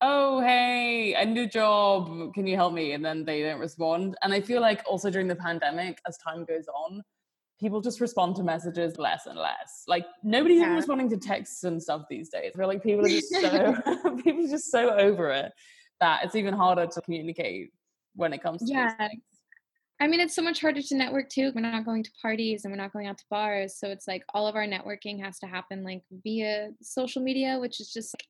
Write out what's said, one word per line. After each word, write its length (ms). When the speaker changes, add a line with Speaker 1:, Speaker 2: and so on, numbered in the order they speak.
Speaker 1:
"Oh, 400
hey, 760
I 100
need 140
a 80
job. 840
Can 140
you 100
help 160
me?" 200
And 120
then 200
they 180
don't 160
respond. 640
And 100
I 80
feel 200
like 260
also 220
during 180
the 100
pandemic, 680
as 120
time 260
goes 220
on, 360
people 220
just 180
respond 380
to 60
messages 540
less 280
and 120
less. 500
Like, 180
nobody 320
even 140
Speaker 2:
Yeah. 60
Speaker 1:
responding 340
to 80
texts 460
and 180
stuff 280
these 200
days. 260
I 20
feel 100
like 160
people 220
are 40
just 300
so, 100
Speaker 2:
<laughs> 680
Speaker 1:
<laughs> 60
people 220
are 40
just 220
so 260
over 340
it 200
that 260
it's 100
even 180
harder 340
to 140
communicate 680
when 180
it 80
comes 220
to 100
these 0
Speaker 2:
Yeah. 240
Speaker 1:
things. 240
Speaker 2:
I 60
mean, 140
it's 120
so 80
much 200
harder 200
to 140
network 340
too. 240
We're 80
not 220
going 200
to 80
parties 420
and 80
we're 100
not 120
going 140
out 100
to 120
bars. 480
So 120
it's 180
like 160
all 140
of 80
our 100
networking 560
has 180
to 80
happen, 360
like, 200
via 480
social 400
media, 380
which 220
is 100
just, 240
like, 140